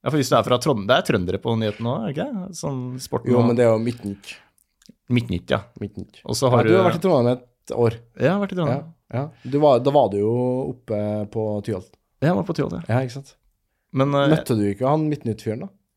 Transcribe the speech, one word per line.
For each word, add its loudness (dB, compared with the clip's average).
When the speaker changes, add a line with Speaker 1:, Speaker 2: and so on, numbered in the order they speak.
Speaker 1:
Ja, -2
for 0
hvis 0
du 4
er 4
fra 2
Trond-, 0
det 4
er 2
trøndere -2
på -2
nyhetene -4
også, -4
er -4
det -6
ikke? -6
Sånn -8
sporten -4
Speaker 2:
Jo, 6
Speaker 1:
og 4
Speaker 2:
men 2
det 2
er 6
jo 2
Midtnytt. -8
Speaker 1:
Midtnytt, -2
ja. 0
Speaker 2:
Midtnytt. -12
Speaker 1:
Og -4
så 2
har 4
Speaker 2:
Ja, 4
du 6
har 6
Speaker 1:
du 4
Speaker 2:
vært -2
i -2
Trondheim 4
et -20
år. 2
Speaker 1:
Ja, -2
jeg 2
har -2
vært -6
i -10
Trondheim. -2
Speaker 2:
Ja, -4
ja. -12
Du 0
var, 6
da 2
var 4
du -2
jo 2
oppe -6
på -4
Tyholt. -6
Speaker 1:
Ja, 2
jeg 2
var -2
på -6
Tyholt, -4
ja. -10
Speaker 2:
Ja, 2
ikke -6
sant? -16
Speaker 1:
Men, 2
eh, 2
Speaker 2:
Møtte 2
du 2
ikke -2
han 0
Midtnytt-fyren -6
da? -14